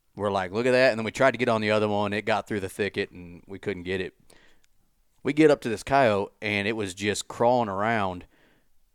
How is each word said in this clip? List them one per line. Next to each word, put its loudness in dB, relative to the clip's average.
We're -2
like, -2
"Look -2
at 2
that." 6
And -2
then -4
we -6
tried 2
to -4
get 0
on 2
the 0
other 2
one. -2
It -4
got -2
through -4
the -6
thicket, -4
and -18
we -14
couldn't -8
get -4
it. -10
We 0
get 6
up 2
to -4
this -4
coyote, 2
and -2
it 0
was -6
just -4
crawling 2
around, -2